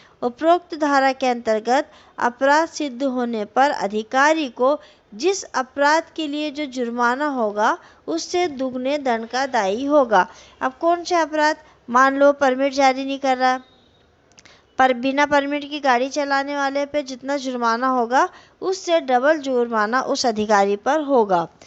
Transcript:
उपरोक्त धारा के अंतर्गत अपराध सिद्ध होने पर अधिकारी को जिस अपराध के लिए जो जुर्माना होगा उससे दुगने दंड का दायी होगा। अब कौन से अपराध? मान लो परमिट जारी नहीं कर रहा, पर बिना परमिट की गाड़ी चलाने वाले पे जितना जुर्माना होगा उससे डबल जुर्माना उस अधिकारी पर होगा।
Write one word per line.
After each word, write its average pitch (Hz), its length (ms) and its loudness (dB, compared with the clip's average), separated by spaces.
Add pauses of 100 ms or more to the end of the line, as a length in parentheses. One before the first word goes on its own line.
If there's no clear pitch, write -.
(220)
उपरोक्त 330 520 0
धारा 285 380 2
के 262 140 -4
अंतर्गत 233 640 0 (280)
अपराध 277 500 2
सिद्ध 269 340 -8
होने 240 440 -2
पर 269 240 2
अधिकारी 262 800 0
को 262 280 0 (360)
जिस 349 300 -2
अपराध 285 720 0
के 320 120 -6
लिए 302 220 -6
जो 294 180 -6
जुर्माना 247 600 -2
होगा 233 480 0 (300)
उससे 339 420 -2
दुगने 262 500 -4
दंड 226 300 -4
का 262 180 -2
दायी 233 380 -2
होगा। 247 420 4 (340)
अब 262 200 -4
कौन 339 240 0
से 359 100 -2
अपराध? 311 420 0 (320)
मान 269 300 4
लो 285 140 6
परमिट 277 400 0
जारी 269 320 2
नहीं 269 140 -6
कर 262 180 0
रहा, 254 240 0 (1160)
पर 262 160 4
बिना 269 320 0
परमिट 285 440 0
की 294 100 -8
गाड़ी 262 280 2
चलाने 277 480 -2
वाले 277 300 -2
पे 294 180 -4
जितना 262 320 -6
जुर्माना 247 540 -2
होगा 254 380 2 (340)
उससे 349 400 0
डबल 262 360 2
जुर्माना 240 640 -2
उस 269 240 -2
अधिकारी 208 520 2
पर 285 240 -2
होगा। 208 440 2 (200)